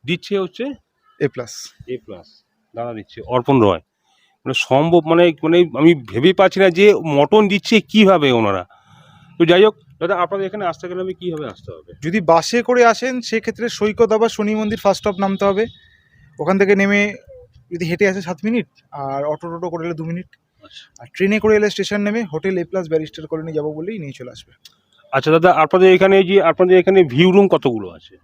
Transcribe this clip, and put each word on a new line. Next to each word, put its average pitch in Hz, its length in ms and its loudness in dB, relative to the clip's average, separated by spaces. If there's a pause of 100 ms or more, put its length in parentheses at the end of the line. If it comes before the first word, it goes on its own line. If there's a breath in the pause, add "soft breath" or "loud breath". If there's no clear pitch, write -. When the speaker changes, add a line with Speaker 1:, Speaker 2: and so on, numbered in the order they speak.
Speaker 1:
দিচ্ছে 175 340 -6
হচ্ছে 185 240 -8 (560)
Speaker 2:
এ 143 80 -2
প্লাস। 120 240 -10 (360)
Speaker 1:
এ 127 180 -10
প্লাস, - 380 -20 (320)
দাদা 117 180 -10
দিচ্ছে, 107 280 -16
অর্পণ 123 400 0
রয়। 92 180 2 (640)
মানে, 131 100 -6
সম্ভব, 160 500 2
মানে, 170 280 2 (100)
মানে, 170 220 2 (120)
আমি 165 160 4
ভেবে 131 400 -2
পাচ্ছি 190 260 2
না 190 100 4
যে 196 240 4 (120)
মটন 156 420 2
দিচ্ছে 202 340 0
কিভাবে 185 500 4
ওনারা। 101 340 0 (760 soft breath)
তো 170 60 4
যাই 185 200 6
হোক, 214 100 0 (240)
দাদা, 175 160 -4
আপনাদের 190 300 -4
এখানে 196 200 -10
আসতে 175 240 -8
গেলে 185 120 -8
আমি 185 120 -8
কিভাবে 165 320 -10
আসতে 101 260 -16
হবে? 82 220 -20 (100)
Speaker 2:
যদি 180 180 -2
বাসে 165 420 2
করে 247 220 2
আসেন, 247 360 0
সেক্ষেত্রে 226 480 -6
সৈকত 208 420 0
আবার 220 180 0
শনি 214 260 -4
মন্দির 214 240 -6
ফার্স্ট - 280 -2
স্টপ 190 120 -4
নামতে 196 260 -2
হবে। 196 200 0 (720 soft breath)
ওখান 180 200 0
থেকে 202 160 2
নেমে 202 380 0 (580)
যদি 175 140 -10
হেঁটে 175 220 0
আসে 190 140 -2
সাত 175 220 -10
মিনিট, 220 240 -4 (240)
আর 139 340 -8
অটো 151 240 -6
টোটো 170 200 -8
করে 165 160 -8
এলে 170 100 -6
দু 160 100 -10
মিনিট, 170 200 -10
Speaker 1:
আচ্ছা। - 760 -20
Speaker 2:
আর 127 100 -20
ট্রেনে 196 260 0
করে 214 160 2
এলে 208 140 2
স্টেশন 202 320 -4
নেমে 214 220 -4
হোটেল 175 340 -4
এ 170 80 -4
প্লাস 175 240 -6
ব্যারিস্টার 156 380 -6
কলোনি 160 260 -8
যাবো 151 200 -4
বললেই 180 260 -10
নিয়ে 139 120 -12
চলে 123 200 -16
আসবে। - 200 -20 (600 soft breath)
Speaker 1:
আচ্ছা 135 200 0
দাদা, 165 200 6
আপনাদের 180 420 4
এখানে 190 300 4
যে, 190 180 2
আপনাদের 180 360 4
এখানে 185 260 4
ভিউ 156 280 2
রুম 196 160 4
কতগুলো 120 420 -2
আছে? - 340 -20